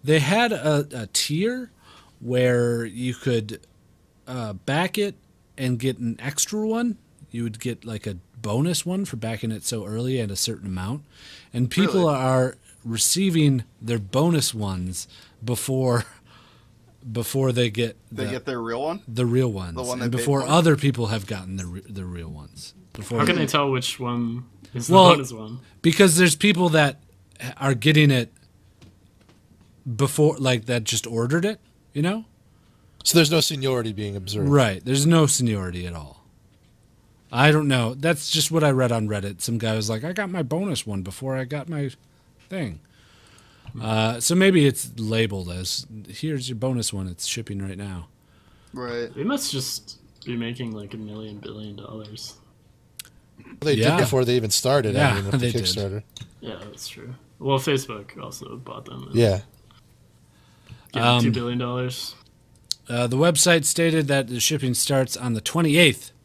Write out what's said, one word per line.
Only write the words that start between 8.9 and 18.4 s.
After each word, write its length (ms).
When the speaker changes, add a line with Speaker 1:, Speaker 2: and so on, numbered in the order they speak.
Speaker 1:
for 100
backing 360
it 120
so 220
early 340
at 120
a 40
certain 300
amount. 380
And 160
people 380
Speaker 2:
Really? 80
Speaker 1:
are 420
receiving 800
their 200
bonus 520
ones 560
before, 600
before 400
they 180
get 280
Speaker 2:
They 140
Speaker 1:
the, 60
Speaker 2:
get 140